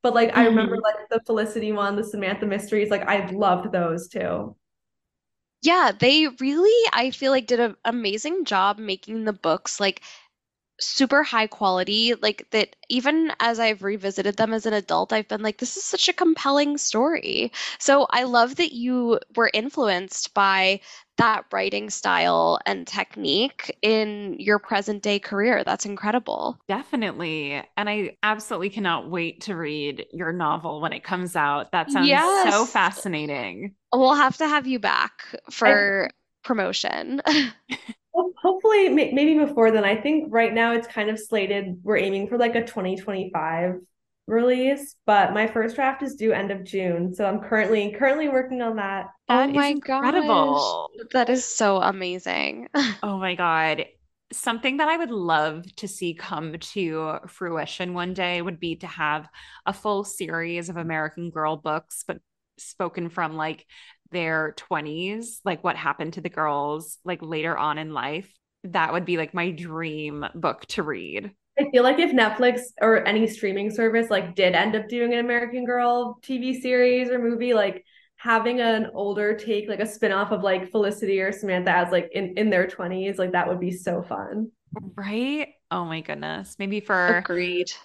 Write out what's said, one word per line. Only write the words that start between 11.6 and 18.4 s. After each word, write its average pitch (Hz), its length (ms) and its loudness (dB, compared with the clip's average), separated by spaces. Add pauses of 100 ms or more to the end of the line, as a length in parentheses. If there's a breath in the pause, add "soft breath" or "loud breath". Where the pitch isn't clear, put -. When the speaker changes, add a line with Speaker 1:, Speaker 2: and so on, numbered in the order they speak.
Speaker 2:
like, - 360 -4
that 220 240 0 (140)
even 294 500 2
as 233 220 0
I've 214 240 0
revisited 196 520 -2
them 220 160 2
as 220 140 -2
an 220 60 0
adult, 196 400 0
I've 220 160 -2
been 214 120 -6
like, 214 180 -4
"This - 180 -6
is 392 80 -8
such - 240 0
a 359 40 0
compelling 294 680 2
story." 240 760 -2 (260 loud breath)
So 285 320 4
I 247 140 2
love 247 320 2